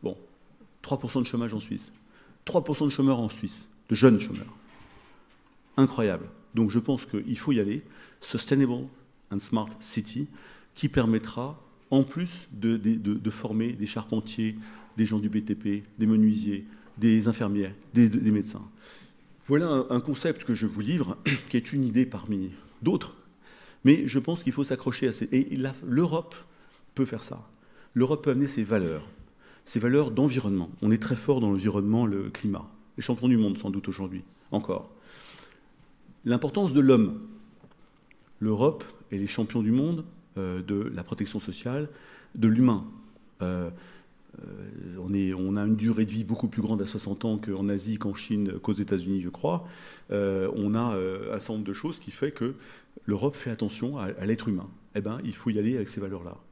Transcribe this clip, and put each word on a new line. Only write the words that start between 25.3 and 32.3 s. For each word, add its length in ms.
Et 260
la, 160
l'Europe 500
peut 100
faire 180
ça. 260
L'Europe 300
peut 80
amener 160
ses 160
valeurs, 460
ses 140
valeurs 320
d'environnement. 580
On 100
est 100
très 140
fort 260
dans 80
l'environnement, 560
le 240
climat. 400